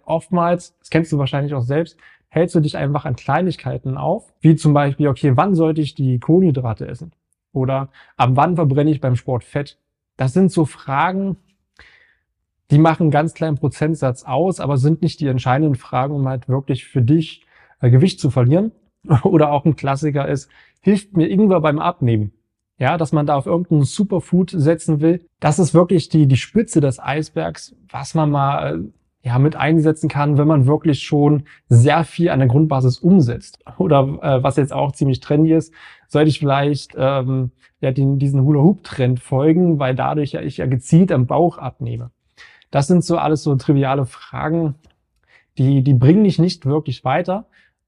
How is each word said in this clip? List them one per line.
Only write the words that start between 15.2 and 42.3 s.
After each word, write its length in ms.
entscheidenden 480
Fragen, 400
um 120
halt 220
wirklich 360
für 180
dich, 420
äh, 100
Gewicht 280
zu 120
verlieren. 400
<laughs> 200
Oder 280
auch 140
ein 100
Klassiker 520
ist, 220
hilft 340
mir 140
Ingwer 320
beim 160
Abnehmen? 540
Ja, 180
dass 140
man 160
da 80
auf 100
irgendein 380
Superfood 680
setzen 520
will. 260
Das 200
ist 160
wirklich 340
die, 160
die 120
Spitze 440
des 180
Eisbergs, 760
was 240
man 160
mal, 440
äh, 520
ja, 120
mit 160
einsetzen 540
kann, 280
wenn 100
man 180
wirklich 380
schon 400
sehr 340
viel 260
an 100
der 80
Grundbasis 500
umsetzt. 600
Oder, 440
äh, 220
was 120
jetzt 180
auch 200
ziemlich 260
trendy 340
ist, 200
sollte 220
ich 100
vielleicht, 580
ähm, 540
ja, 120
den, 260
diesen 260
Hula-Hoop-Trend 760
folgen, 600
weil 160
dadurch 360
ja 100
ich 160
ja 80
gezielt 460
am 160
Bauch 300
abnehme. 520